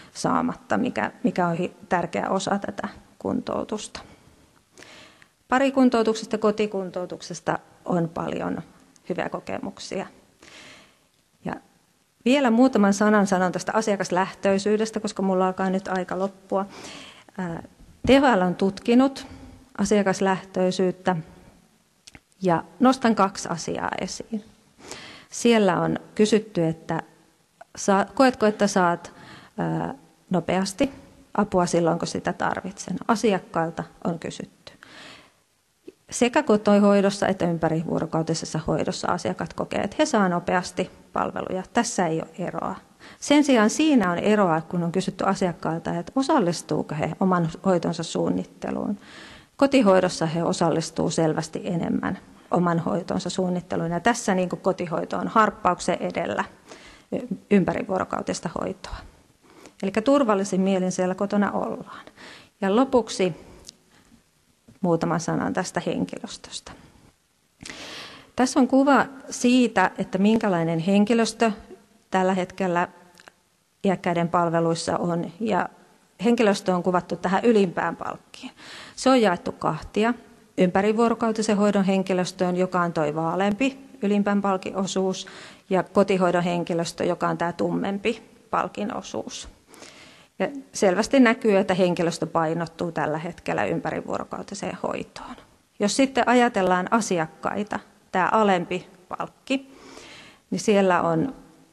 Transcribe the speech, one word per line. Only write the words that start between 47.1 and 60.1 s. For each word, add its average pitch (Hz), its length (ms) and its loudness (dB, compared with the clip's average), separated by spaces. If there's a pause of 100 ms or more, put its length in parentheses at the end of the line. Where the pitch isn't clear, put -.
oman 175 300 2 (140)
hoitonsa 170 380 0
suunnitteluun. 175 960 -4 (580)
Kotihoidossa 196 720 4
he 165 180 -2
osallistuu 165 680 0
selvästi 160 540 -2
enemmän 175 540 -2 (320)
oman 175 280 2
hoitonsa 175 520 -4
suunnitteluun. 175 600 -4
Ja 170 100 -2
tässä, 233 340 0
niin 185 140 0
kuin, 175 120 -8
kotihoito 180 580 -4
on 180 100 -4
harppauksen 185 720 0
edellä 180 440 -4 (680)
y-, - 140 -6 (240)
ympärivuorokautista 185 1000 -2 (100)
hoitoa. - 360 -10 (840)
Elikkä 202 200 -2
turvallisin 214 580 2